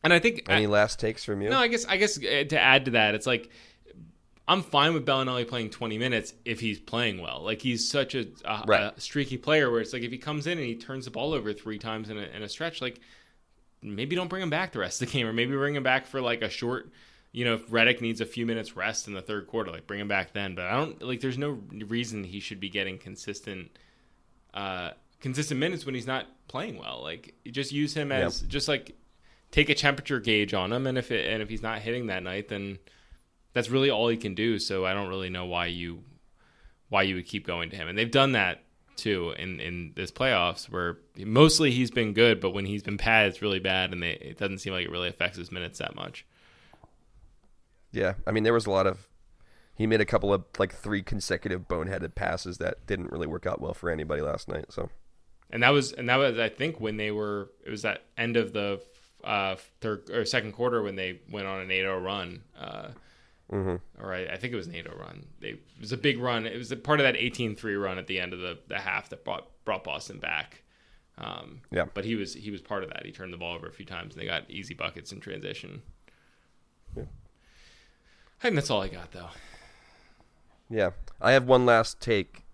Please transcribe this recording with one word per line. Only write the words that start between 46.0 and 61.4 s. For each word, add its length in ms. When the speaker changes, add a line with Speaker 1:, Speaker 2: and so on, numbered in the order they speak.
Speaker 2:
Yeah, 220
I 40
mean, 120
there 100
was 120
a 60
lot 140
of, 220
he 140
made 140
a 40
couple 280
of, 100
like, 160
three 260
consecutive 680
boneheaded 460
passes 420
that 280
didn't 280
really 140
work 180
out 160
well 120
for 160
anybody 320
last 280
night. 240
So, 160
Speaker 1:
And 140
that 60
was, 240
and 160
that 80
was, 200
I 120
think, 300
when 180
they 140
were, 380
it 40
was 140
that 200
end 180
of 180
the, 280
uh, 320
third 300
or 140
second 260
quarter 320
when 120
they 260
went 160